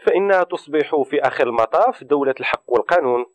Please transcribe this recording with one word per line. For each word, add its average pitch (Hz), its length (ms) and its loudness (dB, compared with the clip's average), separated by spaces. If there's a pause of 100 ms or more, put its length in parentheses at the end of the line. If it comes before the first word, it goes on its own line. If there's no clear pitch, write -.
فإنها 196 400 2
تصبح 156 580 -2
في 135 200 -2
آخر 135 260 0
المطاف 147 560 0
دولة 135 360 0
الحق - 280 -4
والقانون، 123 680 0